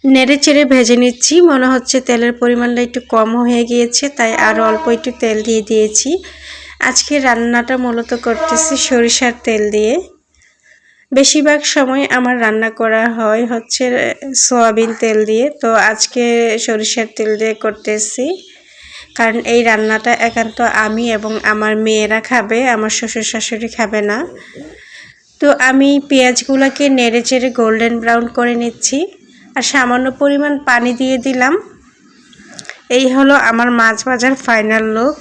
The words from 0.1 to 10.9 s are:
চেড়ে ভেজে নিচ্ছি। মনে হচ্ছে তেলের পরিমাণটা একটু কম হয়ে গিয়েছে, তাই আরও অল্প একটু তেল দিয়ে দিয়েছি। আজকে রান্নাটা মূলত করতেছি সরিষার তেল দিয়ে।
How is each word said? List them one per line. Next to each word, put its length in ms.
চেড়ে 260
ভেজে 320
নিচ্ছি। 460
মনে 240
হচ্ছে 340
তেলের 380
পরিমাণটা 440
একটু 180
কম 200
হয়ে 220
গিয়েছে, 400
তাই 160
আরও 240
অল্প 140
একটু 220
তেল 240
দিয়ে 200
দিয়েছি। 480
আজকে 400
রান্নাটা 540
মূলত 260
করতেছি 500
সরিষার 480
তেল 260
দিয়ে। 240